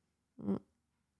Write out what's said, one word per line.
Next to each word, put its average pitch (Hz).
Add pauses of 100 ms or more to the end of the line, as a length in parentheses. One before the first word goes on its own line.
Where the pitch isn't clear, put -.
(380)
Mm. 101 (640)